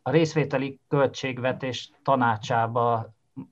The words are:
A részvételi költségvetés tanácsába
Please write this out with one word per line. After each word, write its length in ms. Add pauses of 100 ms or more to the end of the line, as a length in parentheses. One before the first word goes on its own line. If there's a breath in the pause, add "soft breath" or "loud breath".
A 100
részvételi 760
költségvetés 1040 (120)
tanácsába 1120 (380)